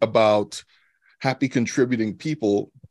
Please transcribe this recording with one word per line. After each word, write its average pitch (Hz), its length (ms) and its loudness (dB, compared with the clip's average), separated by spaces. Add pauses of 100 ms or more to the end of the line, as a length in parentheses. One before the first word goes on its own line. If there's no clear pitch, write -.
about 107 600 2 (560)
happy 131 280 -2
contributing 120 680 -2
people, 110 560 -2 (200)